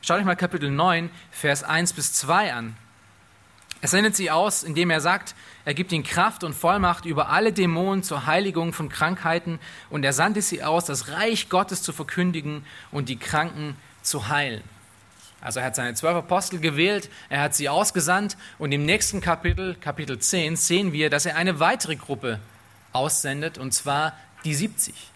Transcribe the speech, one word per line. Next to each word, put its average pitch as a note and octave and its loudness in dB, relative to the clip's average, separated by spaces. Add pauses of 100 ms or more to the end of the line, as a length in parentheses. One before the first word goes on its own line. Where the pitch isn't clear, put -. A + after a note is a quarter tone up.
Schaut F3 2
euch G#3 0
mal F3+ 4
Kapitel F3 -2
neun, E3 2 (200)
Vers C#3+ 0
eins E3 0
bis - -2
zwei E3 2
an. A2+ -6 (1080)
Er C#3+ 0
sendet G#3 4
sie F3 0
aus, F#3 2
indem E3 0
er D#3+ 2
sagt, F3+ 0 (320)
er C#3+ -2
gibt F3+ -2
ihnen D#3 -2
Kraft G3+ 0
und D#3+ -6
Vollmacht F3+ 2
über D3+ 0
alle G3+ 4
Dämonen F#3 2
zur C#3+ -4
Heiligung E3+ 0
von D3+ -6
Krankheiten, E3+ -2 (320)
und D3+ -4
er C#3 2
sandte G3 2
sie E3 -2
aus, D#3+ 2
das C#3 -4
Reich G3+ 0
Gottes F#3 0
zu E3 -6
verkündigen D3+ -2 (260)
und C#3 -4
die A#2+ -6
Kranken D3+ -4 (240)
zu B2 -4
heilen. C3+ 0 (760)
Also B2 -6
er B2+ -2
hat B2 -4
seine A#2+ -2
zwölf D#3+ 0
Apostel F3+ 0
gewählt, E3 0 (180)
er C#3+ -2
hat D3 0
sie C#3+ 0
ausgesandt, F#3 2 (200)
und D3 -2
im C#3+ 2
nächsten G3 2
Kapitel, F3 0
Kapitel C#3 -6
zehn, E3 0
sehen F3 2
wir, D3+ 2
dass D3 2
er D#3 -2
eine E3+ 0
weitere E3 2
Gruppe B2 -4 (520)
aussendet, D3 -2
und C3 -4
zwar D3+ 0 (280)
die D#3 0
siebzig. G3+ -2 (220)